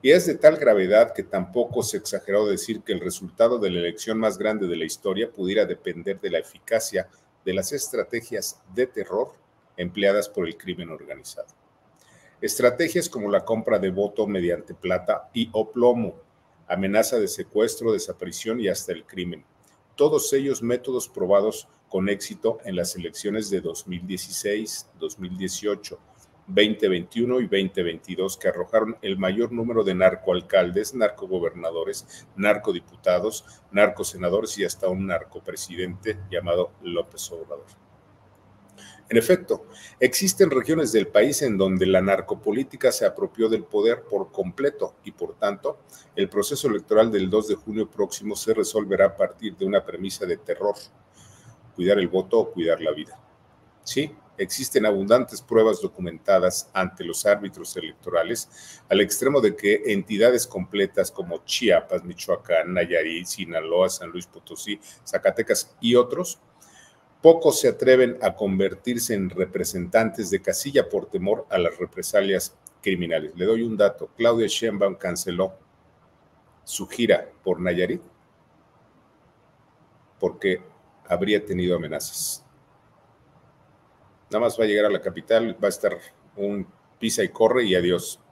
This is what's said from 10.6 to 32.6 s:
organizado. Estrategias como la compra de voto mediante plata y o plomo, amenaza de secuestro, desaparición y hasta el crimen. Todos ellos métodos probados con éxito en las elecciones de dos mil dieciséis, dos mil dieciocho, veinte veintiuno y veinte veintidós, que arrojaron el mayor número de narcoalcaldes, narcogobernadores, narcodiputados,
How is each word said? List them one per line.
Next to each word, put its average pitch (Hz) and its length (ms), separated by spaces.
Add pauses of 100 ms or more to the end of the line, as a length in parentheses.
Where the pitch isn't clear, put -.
organizado. - 580 (920)
Estrategias 160 680
como 104 220
la 98 140
compra 110 360
de 95 100
voto 101 380
mediante 87 460
plata 92 600
y 113 180
o 110 200
plomo, 117 500 (440)
amenaza 98 520
de 101 100
secuestro, 113 640
desaparición 98 680
y 101 80
hasta 87 240
el 82 120
crimen. 87 400 (520)
Todos 151 360
ellos 135 300
métodos 123 460
probados 101 600 (200)
con 95 200
éxito 101 560
en 92 120
las 87 200
elecciones 98 540
de 95 100
dos 82 260
mil 90 200
dieciséis, - 920
dos 80 200
mil 92 180
dieciocho, 98 640 (460)
veinte 104 420
veintiuno 113 500
y 117 80
veinte 95 360
veintidós, 87 540
que - 120
arrojaron 107 540
el 98 160
mayor 104 340
número 117 320
de 95 100
narcoalcaldes, 92 1000
narcogobernadores, 85 1400
narcodiputados, 98 1120 (260)